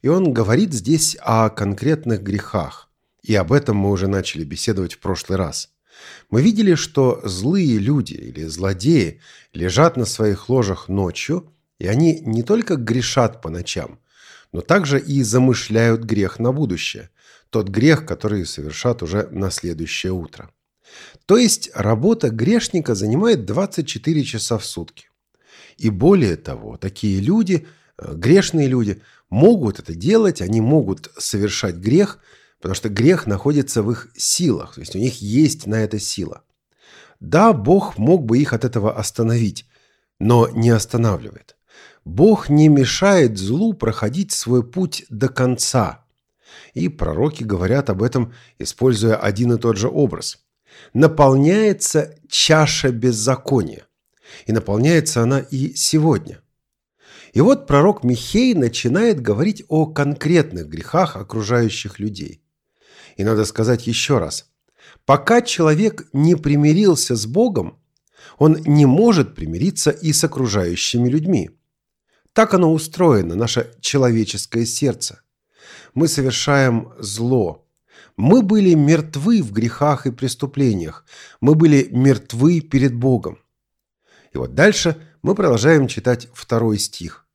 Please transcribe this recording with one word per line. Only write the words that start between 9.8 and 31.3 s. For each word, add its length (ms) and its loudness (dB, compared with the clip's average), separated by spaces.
на 80 -2
своих 420 -2
ложах 400 -2
ночью, 680 -6
и 100 -8
они 340 2
не 200 -4
только 360 -2
грешат 640 -2
по 80 -12
ночам, 500 -10
но 80 -6
также 380 0
и 240 -2
замышляют 800 2
грех 360 -2
на 140 0
будущее. 560 -6
Тот 180 -2
грех, 380 2
который 400 -4
совершат 580 -6
уже 260 -4
на 220 -4
следующее 640 -6
утро. 360 -12
То 120 4
есть 380 0
работа 540 0
грешника 680 -2
занимает 500 0
двадцать 420 -4
четыре 360 -2
часа 340 -6
в 80 -8
сутки. 440 -14
И 140 -2
более 460 4
того, 400 -14
такие 420 -4
люди, 480 0
э, 160 -12
грешные 520 2
люди, 360 -2
могут 480 4
это 160 -14
делать, 480 0
они 180 0
могут 600 0
совершать 560 -4